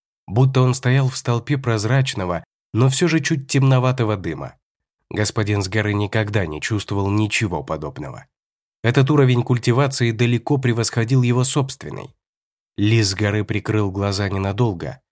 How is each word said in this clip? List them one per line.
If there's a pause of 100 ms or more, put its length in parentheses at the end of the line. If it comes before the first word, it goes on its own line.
(280)
будто
он
стоял
в
столпе
прозрачного, (280)
но
всё
же
чуть
темноватого
дыма. (520)
Господин
с
горы
никогда
не
чувствовал
ничего
подобного. (560)
Этот
уровень
культивации
далеко
превосходил
его
собственный. (640)
Лис
с
горы
прикрыл
глаза
ненадолго. (100)